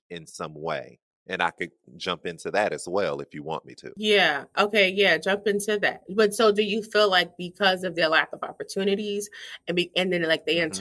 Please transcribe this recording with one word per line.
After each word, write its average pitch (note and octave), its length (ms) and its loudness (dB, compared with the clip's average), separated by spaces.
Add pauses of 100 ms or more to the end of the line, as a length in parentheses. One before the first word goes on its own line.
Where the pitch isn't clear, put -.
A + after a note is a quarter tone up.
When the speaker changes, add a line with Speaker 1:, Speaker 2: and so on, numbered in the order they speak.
Speaker 1:
in E2+ 180 -14
some D#2+ 260 -12
way. D2 460 -8 (280)
And F2+ 160 -2
I E2 80 0
could F2 200 -8 (260)
jump E2+ 280 -6
into E2+ 260 -6
that F#2+ 220 2
as - 140 -8
well F2 320 -2
if - 160 -12
you D2+ 80 -10
want D#2 200 -6
me - 120 -20
to. - 220 -16
Speaker 2:
Yeah. F#3 480 2 (120)
Okay. G3+ 320 4
Yeah. F#3+ 300 4
Jump G3 260 -2
into G3+ 340 0
that. - 300 -2
But G3+ 240 2
so A3 180 4
do G#3 120 2
you G#3 180 -2
feel G#3 300 2
like F3 260 2
because F#3 460 0
of F3 120 -4
their E3 140 2
lack D#3 240 2
of - 80 -12
opportunities G3+ 880 -4 (380)
and F3 80 -2
be-, F3 200 0
and F#3 160 2
then, F3 120 0
like, D#3+ 240 2
they D#3 80 2
Speaker 1:
Mm-hmm. E3 260 0